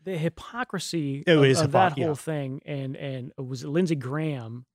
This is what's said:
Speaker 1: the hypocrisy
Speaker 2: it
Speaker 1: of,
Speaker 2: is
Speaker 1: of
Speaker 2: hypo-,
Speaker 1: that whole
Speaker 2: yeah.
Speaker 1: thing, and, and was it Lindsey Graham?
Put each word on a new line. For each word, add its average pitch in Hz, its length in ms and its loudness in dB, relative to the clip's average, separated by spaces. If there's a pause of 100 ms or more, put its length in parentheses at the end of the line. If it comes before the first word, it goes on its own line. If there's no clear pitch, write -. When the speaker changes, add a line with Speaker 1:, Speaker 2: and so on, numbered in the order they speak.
Speaker 1:
the 185 160 -6
hypocrisy 165 1080 -6
Speaker 2:
it 170 100 6
Speaker 1:
of, 143 80 8
Speaker 2:
is 135 160 6
Speaker 1:
of 147 120 2
Speaker 2:
hypo-, - 0 -
Speaker 1:
that 180 200 6
whole 151 160 0
Speaker 2:
yeah. 151 60 0
Speaker 1:
thing, 139 520 -6
and, 135 300 -6
and 131 400 -8
was 131 280 -8
it 151 40 -8
Lindsey 160 280 2
Graham? 127 800 -6